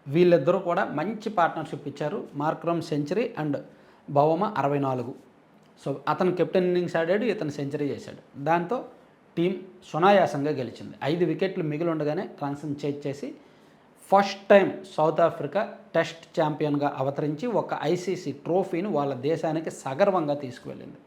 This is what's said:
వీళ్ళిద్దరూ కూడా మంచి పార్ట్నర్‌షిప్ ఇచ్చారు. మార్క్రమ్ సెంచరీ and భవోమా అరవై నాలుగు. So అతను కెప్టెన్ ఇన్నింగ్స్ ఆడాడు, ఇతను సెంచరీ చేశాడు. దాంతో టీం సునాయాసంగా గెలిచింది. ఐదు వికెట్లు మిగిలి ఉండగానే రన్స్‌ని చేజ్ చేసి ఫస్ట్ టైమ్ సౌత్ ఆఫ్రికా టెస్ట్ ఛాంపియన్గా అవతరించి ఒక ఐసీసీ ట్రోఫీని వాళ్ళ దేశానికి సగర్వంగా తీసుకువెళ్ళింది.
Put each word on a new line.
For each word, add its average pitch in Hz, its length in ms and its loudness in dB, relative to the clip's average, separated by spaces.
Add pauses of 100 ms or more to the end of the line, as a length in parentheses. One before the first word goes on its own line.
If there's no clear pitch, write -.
వీళ్ళిద్దరూ 170 520 4
కూడా 180 260 0
మంచి 208 440 -6
పార్ట్నర్‌షిప్ 160 580 -2
ఇచ్చారు. 147 480 -6
మార్క్రమ్ 160 460 -2
సెంచరీ 156 580 -2
and 147 160 -2 (540)
భవోమా 165 480 2
అరవై 143 220 2
నాలుగు. 127 340 -2 (720)
So 139 100 -4 (120)
అతను 175 240 2
కెప్టెన్ 175 340 2
ఇన్నింగ్స్ 180 300 0
ఆడాడు, 175 300 2
ఇతను 165 240 -2
సెంచరీ 143 360 -4
చేశాడు. - 580 -10
దాంతో 175 420 0 (520)
టీం 175 160 2 (380)
సునాయాసంగా 156 600 4
గెలిచింది. 113 520 -6
ఐదు 175 220 2
వికెట్లు 185 380 -2
మిగిలి 156 260 -2
ఉండగానే 151 400 -2 (140)
రన్స్‌ని 143 320 -6 (100)
చేజ్ 143 220 -4
చేసి 139 200 -6 (840)
ఫస్ట్ - 380 4
టైమ్ 196 220 8 (260)
సౌత్ 160 240 4
ఆఫ్రికా 160 400 2 (340)
టెస్ట్ - 460 -2
ఛాంపియన్గా 147 560 0
అవతరించి 147 500 -2
ఒక 190 220 0 (140)
ఐసీసీ 175 480 -2
ట్రోఫీని 175 560 -2
వాళ్ళ 143 260 0
దేశానికి 156 580 -2
సగర్వంగా 160 640 0
తీసుకువెళ్ళింది. 127 720 -10